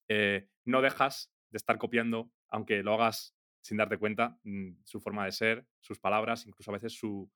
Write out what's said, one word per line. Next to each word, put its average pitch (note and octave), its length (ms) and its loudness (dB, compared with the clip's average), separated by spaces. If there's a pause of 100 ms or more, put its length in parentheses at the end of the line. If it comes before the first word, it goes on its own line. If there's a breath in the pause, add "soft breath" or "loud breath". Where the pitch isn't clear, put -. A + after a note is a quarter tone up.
eh, G2+ 400 2 (160)
no C3 180 4
dejas C3+ 520 0 (160)
de A2+ 80 -8
estar A2+ 200 0
copiando, A#2 540 -2 (180)
aunque G#2 320 0
lo G#2 120 2
hagas A2+ 420 2 (260)
sin - 160 -6
darte G#2+ 200 2
cuenta, G#2+ 460 -2
mm, G2 400 -10
su - 180 -12
forma G#2 240 -4
de F#2+ 60 -4
ser, A2+ 360 0 (140)
sus - 180 -12
palabras, A2 460 0
incluso G#2 260 -14
a G2+ 40 -4
veces A2 180 -8
su, G2+ 420 -8